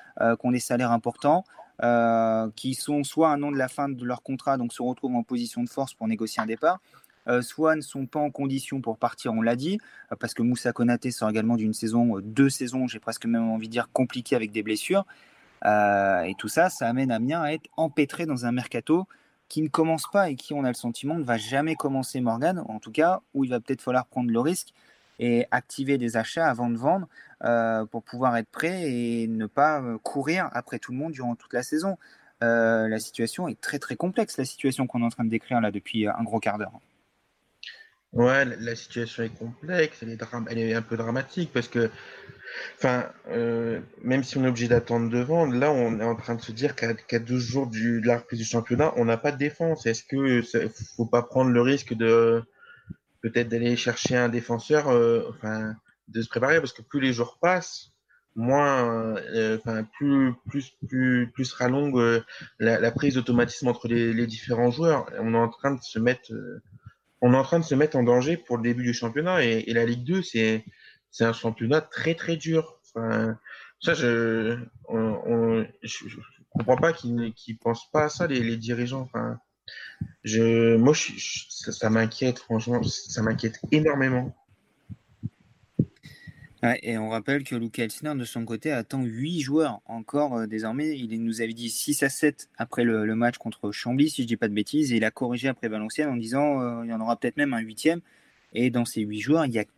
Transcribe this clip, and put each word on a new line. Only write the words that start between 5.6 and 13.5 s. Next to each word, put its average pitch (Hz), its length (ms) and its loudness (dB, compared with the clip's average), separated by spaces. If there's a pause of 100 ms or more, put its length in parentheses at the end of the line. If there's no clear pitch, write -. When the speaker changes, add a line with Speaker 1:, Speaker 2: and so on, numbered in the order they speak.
Speaker 1:
de 123 60 -4
force 139 240 -6
pour 110 140 -6
négocier 110 340 -2
un 107 60 -4
départ, 156 320 0 (480)
euh, 123 140 2
soit 156 340 2
ne 156 60 -2
sont 135 260 -8
pas - 120 -6
en 147 120 -2
condition 135 500 -4
pour 113 160 -4
partir, - 360 -2
on 113 80 0
l'a 117 140 2
dit, 165 240 -2 (320)
euh, - 40 -6
parce - 180 -6
que - 80 -4
Moussa 120 320 0
Konaté 120 380 0
sort 110 180 -2
également 110 280 2
d'une 110 160 0
saison, 113 440 0
euh, 95 40 -6
deux 110 280 2
saisons, 131 380 -2
j'ai 117 120 -10
presque - 260 -8
même 113 240 2
envie 110 180 -4